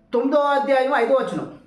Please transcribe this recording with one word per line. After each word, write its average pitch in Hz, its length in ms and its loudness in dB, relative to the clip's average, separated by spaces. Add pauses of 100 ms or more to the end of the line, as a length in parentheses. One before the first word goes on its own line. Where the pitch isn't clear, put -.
(140)
తొమ్మిదో 277 260 2
అధ్యాయం 277 560 0
ఐదో 233 180 0
వచనం 165 380 -2 (160)